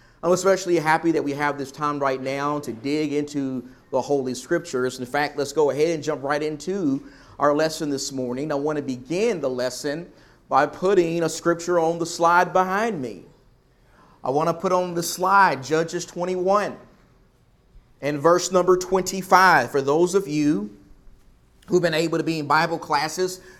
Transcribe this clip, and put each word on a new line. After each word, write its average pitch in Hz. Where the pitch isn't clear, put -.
I'm 170
especially 180
happy 160
that 147
we 143
have 143
this 135
time 147
right 135
now 139
to 127
dig 143
into 139
the 131
Holy 131
Scriptures. 127
In 127
fact, 147
let's 143
go 147
ahead 151
and 156
jump 147
right 147
into 151
our 147
lesson 160
this 135
morning. 135
I 143
want 147
to 147
begin 160
the 135
lesson 135
by 151
putting 170
a 160
scripture 170
on 165
the 165
slide 170
behind 185
me. 107
I -
want 156
to 165
put 180
on 180
the 170
slide 180
Judges 165
twenty-one 185
and 143
verse 170
number 185
twenty-five. 180
For 139
those 160
of 196
you 151
who've 175
been 165
able 160
to 160
be 160
in 147
Bible 160
classes 160